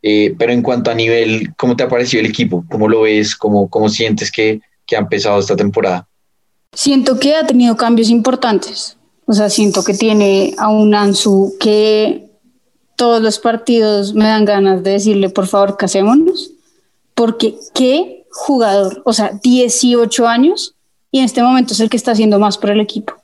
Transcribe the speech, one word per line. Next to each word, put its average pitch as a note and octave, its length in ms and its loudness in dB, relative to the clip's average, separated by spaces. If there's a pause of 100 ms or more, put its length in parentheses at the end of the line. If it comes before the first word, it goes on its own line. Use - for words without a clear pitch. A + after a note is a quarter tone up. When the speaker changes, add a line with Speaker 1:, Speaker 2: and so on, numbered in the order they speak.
Speaker 1:
eh, G#2 360 0
pero A#2 140 0
en B2 100 0
cuanto A#2+ 300 -2
a A#2 40 -4
nivel, A2+ 600 -2
¿cómo B2 200 0
te B2+ 80 -2
ha A#2+ 40 -2
parecido A#2+ 340 -2
el A2 80 -2
equipo? F#2 400 -4
¿Cómo G#2+ 180 -2
lo A2 140 2
ves? G#2+ 340 0
¿Cómo, G2+ 340 0
cómo G#2+ 200 0
sientes G#2+ 420 -4
que, A2 280 -2 (260)
que - 100 -4
ha G#2+ 40 -2
empezado G2+ 400 -2
esta G2 160 -2
temporada? G2 520 -2 (640)
Speaker 2:
Siento C4 460 0
que C#4 160 2
ha D#4 100 -2
tenido A#3+ 320 2
cambios A#3 320 2
importantes. A#3 880 -2 (300)
O A3+ 60 0
sea, G#3 160 2
siento G3+ 340 0
que G#3 100 -2
tiene G3+ 640 2
a G#3+ 120 -2
un G#3+ 240 4
Ansu G3 680 0
que G#3+ 680 0 (680)
todos A#3 260 2
los G#3+ 180 0
partidos A3 720 0
me G#3+ 120 2
dan G#3+ 200 2
ganas G3 380 2
de G3 80 0
decirle, G3 380 0
"Por F#3+ 180 -2
favor, G3+ 300 0
casémonos", A#3 760 0 (600)
porque A3+ 420 -2 (180)
qué C4 520 -2 (100)
jugador, G3+ 680 -2
o A#3 80 0
sea, G#3+ 180 -2 (100)
dieciocho A#3+ 840 2
años C4 480 0 (340)
y C4+ 100 0
en C4 60 2
este A#3+ 160 -2
momento B3 320 2
es G#3 60 -4
el A3 100 0
que B3 80 -2
está A#3+ 140 -2
haciendo G#3+ 260 2
más G3+ 200 0
por G3+ 120 -2
el G#3+ 120 0
equipo. G#3+ 320 -8 (100)